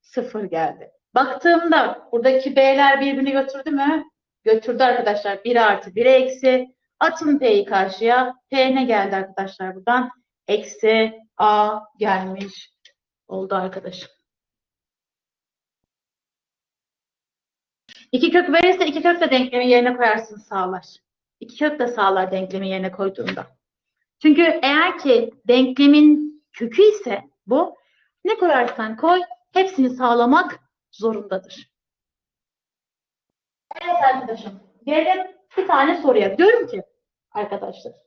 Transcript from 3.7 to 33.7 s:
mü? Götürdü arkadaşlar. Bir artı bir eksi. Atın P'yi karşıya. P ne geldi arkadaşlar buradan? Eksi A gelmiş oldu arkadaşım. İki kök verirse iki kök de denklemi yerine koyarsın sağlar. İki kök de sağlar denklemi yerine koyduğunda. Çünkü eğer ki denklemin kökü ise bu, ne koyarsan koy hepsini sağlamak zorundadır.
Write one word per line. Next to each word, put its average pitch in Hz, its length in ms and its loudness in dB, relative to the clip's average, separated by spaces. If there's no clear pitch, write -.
mü? 294 320 -2
Götürdü 226 400 0
arkadaşlar. 208 600 -2
Bir 240 120 -2
artı 202 400 0
bir 233 100 0
eksi. 254 720 2
Atın 311 400 0
P'yi 208 260 2
karşıya. 226 720 -2
P 262 260 0
ne 262 80 0
geldi 196 320 -2
arkadaşlar 190 600 -10
buradan? 247 360 -2
Eksi 220 720 -2
A 214 420 2
gelmiş 190 760 -6
oldu 190 280 -8
arkadaşım. 185 540 -10
İki 254 200 0
kök 339 220 2
verirse 359 340 2
iki 302 140 -6
kök 349 200 0
de 294 100 0
denklemi 254 360 -2
yerine 247 300 2
koyarsın 220 400 -2
sağlar. 190 480 -8
İki - 180 -20
kök 294 220 -4
de 254 80 -2
sağlar 190 440 -2
denklemi 190 380 -8
yerine 190 220 -6
koyduğunda. 190 560 -8
Çünkü 320 420 4
eğer 320 360 0
ki 233 340 0
denklemin 285 960 4
kökü 233 300 0
ise 415 400 0
bu, 269 280 -2
ne 440 120 -2
koyarsan 240 600 -2
koy 349 240 2
hepsini 359 360 0
sağlamak 254 720 0
zorundadır. 202 800 -8